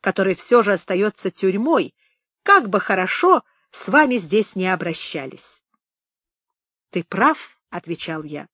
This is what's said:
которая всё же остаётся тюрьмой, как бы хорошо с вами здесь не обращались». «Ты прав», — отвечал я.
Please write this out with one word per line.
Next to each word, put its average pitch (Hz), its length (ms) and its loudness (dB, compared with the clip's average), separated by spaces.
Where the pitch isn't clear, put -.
которая 190 340 0
всё 240 260 2
же 202 120 2
остаётся 190 580 -2
тюрьмой, 202 640 0
как 359 260 4
бы 196 120 0
хорошо 214 640 2
с - 160 -14
вами 254 300 4
здесь 196 400 -2
не 185 100 -2
обращались». 165 960 -8
«Ты 175 160 -6
прав», — 254 520 0
отвечал 165 540 -10
я. 151 300 -14